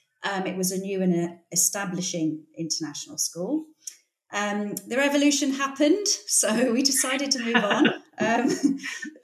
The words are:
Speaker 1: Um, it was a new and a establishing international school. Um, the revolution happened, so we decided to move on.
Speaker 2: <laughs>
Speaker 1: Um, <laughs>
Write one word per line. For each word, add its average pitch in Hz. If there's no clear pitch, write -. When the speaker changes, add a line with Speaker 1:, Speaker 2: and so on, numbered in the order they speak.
Speaker 1:
Um, 190
it 180
was 185
a 190
new 190
and 180
a 170
establishing 175
international 156
school. 226
Um, 208
the 233
revolution 285
happened, 294
so -
we 254
decided 269
to 240
move 233
on. 220
Speaker 2:
<laughs> -
Speaker 1:
Um, 233
<laughs> -